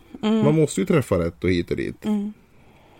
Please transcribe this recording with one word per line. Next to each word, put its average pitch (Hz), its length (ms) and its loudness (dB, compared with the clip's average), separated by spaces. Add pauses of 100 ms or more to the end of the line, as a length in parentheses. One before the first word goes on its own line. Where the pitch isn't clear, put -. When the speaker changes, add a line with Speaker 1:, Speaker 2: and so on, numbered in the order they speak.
(240)
Speaker 1:
Mm. 214 220 2
Speaker 2:
man 147 100 4
måste 160 260 0
ju 190 60 -2
träffa 127 320 0
rätt 85 240 -4
och 85 60 2
hit 87 220 0
och - 60 -4
dit. - 280 -8
Speaker 1:
Mm. 208 280 -4 (680)